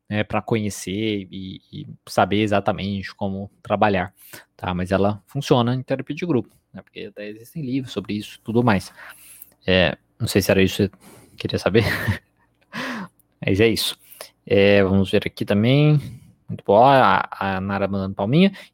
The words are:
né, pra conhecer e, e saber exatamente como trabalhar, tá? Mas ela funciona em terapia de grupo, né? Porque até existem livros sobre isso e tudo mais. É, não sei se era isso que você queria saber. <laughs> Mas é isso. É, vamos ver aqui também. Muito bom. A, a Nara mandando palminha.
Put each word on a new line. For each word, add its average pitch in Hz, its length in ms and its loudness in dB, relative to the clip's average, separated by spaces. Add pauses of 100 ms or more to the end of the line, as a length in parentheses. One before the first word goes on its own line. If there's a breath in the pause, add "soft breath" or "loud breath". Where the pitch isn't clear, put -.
né, 107 140 -2
pra 104 180 -4
conhecer 104 880 -6
e, 95 320 -14 (100)
e 98 160 -14 (200)
saber 101 340 0
exatamente 98 720 -2
como 98 380 -8 (100)
trabalhar, 98 520 0 (420 loud breath)
tá? 92 180 -8
Mas 90 180 -4
ela 101 360 0
funciona 127 480 0
em 131 80 -8
terapia 135 320 -8
de - 100 -8
grupo, 127 240 -2 (240)
né? - 80 -18
Porque - 240 -16
até 104 220 -14
existem 110 340 -16
livros 131 300 -6
sobre 101 220 -8
isso 104 240 -10
e - 40 -20
tudo 117 220 0
mais. 110 300 2 (720 loud breath)
É, 92 300 2 (200)
não 110 100 -4
sei 101 140 2
se 101 100 0
era 95 100 6
isso 95 160 2
que 101 200 0
você - 400 -20
queria - 220 -6
saber. 98 240 2
<laughs> - 400 -4 (1200 loud breath)
Mas 98 140 0
é 113 80 6
isso. - 300 -2 (480 loud breath)
É, 101 380 6
vamos 95 260 2
ver 104 160 0
aqui - 180 -8
também. 139 560 4 (520 loud breath)
Muito - 140 -12
bom. 104 180 6
A, 127 480 6
a 98 300 -4
Nara 98 260 -2
mandando 98 260 -4
palminha. 151 380 2 (220 loud breath)